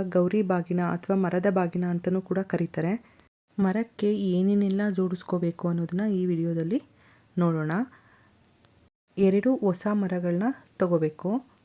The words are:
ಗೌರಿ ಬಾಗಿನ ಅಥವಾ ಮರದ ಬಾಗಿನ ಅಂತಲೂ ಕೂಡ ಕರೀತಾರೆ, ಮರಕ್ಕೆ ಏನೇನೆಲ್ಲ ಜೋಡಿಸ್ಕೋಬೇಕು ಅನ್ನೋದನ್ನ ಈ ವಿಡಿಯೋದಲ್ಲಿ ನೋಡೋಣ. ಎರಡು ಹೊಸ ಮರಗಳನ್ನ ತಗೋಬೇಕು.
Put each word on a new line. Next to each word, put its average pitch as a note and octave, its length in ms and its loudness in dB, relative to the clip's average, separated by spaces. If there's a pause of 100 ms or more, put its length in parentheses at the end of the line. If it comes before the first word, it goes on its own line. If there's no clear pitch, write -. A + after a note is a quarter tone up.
(160)
ಗೌರಿ F3+ 340 2
ಬಾಗಿನ F3 320 0 (140)
ಅಥವಾ G3 200 -2 (100)
ಮರದ F#3 320 0
ಬಾಗಿನ F3+ 360 0
ಅಂತಲೂ F3+ 260 0 (100)
ಕೂಡ F#3 100 -2 (140)
ಕರೀತಾರೆ, E3 380 -2 (720)
ಮರಕ್ಕೆ G#3 440 -2 (280)
ಏನೇನೆಲ್ಲ G3 440 2 (160)
ಜೋಡಿಸ್ಕೋಬೇಕು F3 760 -2
ಅನ್ನೋದನ್ನ E3+ 360 -2 (100)
ಈ - 20 0 (120)
ವಿಡಿಯೋದಲ್ಲಿ E3 480 0 (640)
ನೋಡೋಣ. D#3 280 0 (1600)
ಎರಡು G3+ 240 2 (140)
ಹೊಸ F3+ 180 -2 (160)
ಮರಗಳನ್ನ F3+ 480 0 (320)
ತಗೋಬೇಕು. E3+ 500 0 (340)